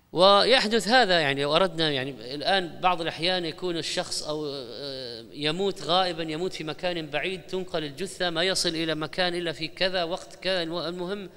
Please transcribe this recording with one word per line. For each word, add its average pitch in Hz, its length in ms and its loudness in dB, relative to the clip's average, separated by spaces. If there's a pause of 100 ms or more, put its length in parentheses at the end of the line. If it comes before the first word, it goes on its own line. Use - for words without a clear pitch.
(120)
ويحدث 202 760 6
هذا، 208 320 6
يعني 139 220 2
لو 147 140 2
أردنا، 165 360 4
يعني 131 440 -4
الآن 165 460 0
بعض 180 200 2
الأحيان 170 440 -2
يكون 170 320 -4
الشخص - 460 -4
أو، 151 220 -4
آه، 131 840 -10
يموت 160 500 -2
غائباً، 170 420 2
يموت 160 300 -4
في 160 100 -8
مكان 156 460 -4
بعيد، 160 320 -4
تنقل 180 420 -4
الجثة، 175 460 -4
ما 160 140 0
يصل 180 260 0
إلى 160 260 -2
مكان 175 400 -2
إلا 175 160 -4
في 151 160 -6
كذا 180 360 0
وقت 175 320 -6
كذا، 180 280 -2
الم-، 165 140 -4
المهم، 175 600 -6